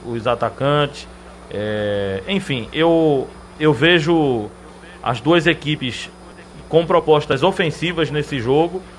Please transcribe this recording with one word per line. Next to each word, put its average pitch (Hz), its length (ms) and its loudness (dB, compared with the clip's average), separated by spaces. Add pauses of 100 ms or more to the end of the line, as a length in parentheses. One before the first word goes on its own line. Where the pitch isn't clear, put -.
os 117 200 -6
atacantes. 135 840 -2 (420)
É, 101 800 -4
enfim, 180 440 -4
eu, 160 560 2 (300)
eu 151 140 2
vejo 151 760 2 (540)
as 120 180 -4
duas 160 260 2
equipes 147 640 -4 (600)
com 165 180 2
propostas 156 560 2
ofensivas 165 680 0
nesse 147 280 -4
jogo 156 420 0 (180)